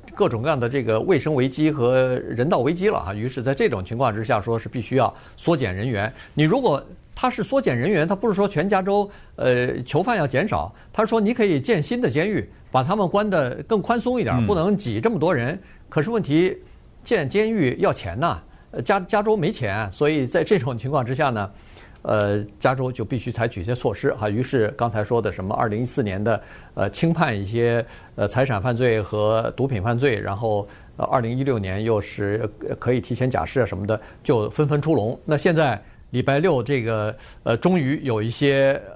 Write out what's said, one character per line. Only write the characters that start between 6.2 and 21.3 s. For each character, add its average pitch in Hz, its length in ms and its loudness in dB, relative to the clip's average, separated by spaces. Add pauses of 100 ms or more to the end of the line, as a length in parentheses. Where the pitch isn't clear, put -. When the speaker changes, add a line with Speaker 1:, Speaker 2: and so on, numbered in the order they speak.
Speaker 1:
你 147 80 2
如 175 180 4
果 170 240 0 (300)
他 - 140 0
是 247 140 -4
缩 269 180 0
减 143 160 2
人 131 140 0
员， 165 180 2
他 196 80 0
不 220 120 -2
是 202 60 2
说 202 140 2
全 175 180 0
加 196 140 2
州， 202 300 0 (260)
呃， 127 460 0
囚 147 200 0
犯 233 140 0
要 160 100 2
减 139 220 0
少， 85 260 -2 (160)
他 214 140 0
说 226 160 2
你 214 140 2
可 233 100 2
以 170 160 2
建 170 220 2
新 240 180 -2
的 240 80 2
监 147 220 0
狱， 165 180 -4 (220)
把 131 120 2
他 165 140 0
们 208 100 2
关 202 220 2
得 147 360 0
更 208 180 0
宽 240 180 0
松 247 180 -2
一 220 40 0
点 151 120 0
儿， 123 60 2
Speaker 2:
嗯。 113 60 2
Speaker 1:
不 202 80 2
能 180 200 2
挤 117 280 -4
这 226 80 2
么 214 80 -2
多 165 160 2
人。 135 260 -2 (300)
可 160 100 0
是 160 100 0
问 226 120 0
题， 160 340 2 (480)
建 170 240 0
监 220 240 0
狱 160 260 2
要 180 140 2
钱 90 260 -6
呐， 139 220 -2 (300)
呃， - 100 -10
加-， 196 240 0
加 208 180 0
州 220 140 2
没 175 140 0
钱， 104 420 -4
所 147 160 2
以 147 180 2
在 170 160 2
这 185 160 4
种 120 200 -2
情 131 120 -6
况 139 140 0
之 123 100 -4
下 143 140 2
呢， 104 220 -2 (500)